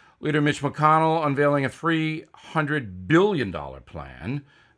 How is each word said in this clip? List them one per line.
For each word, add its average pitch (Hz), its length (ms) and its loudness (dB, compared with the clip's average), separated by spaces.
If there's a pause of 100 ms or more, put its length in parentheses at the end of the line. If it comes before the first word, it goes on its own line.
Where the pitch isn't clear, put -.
(200)
Leader 151 200 0
Mitch 147 220 0
McConnell 156 640 2
unveiling 143 400 2
a 123 40 -2
three 160 540 -4 (100)
hundred 123 760 -6
billion 156 420 4
dollar 67 300 -10
plan. 78 640 -10 (320)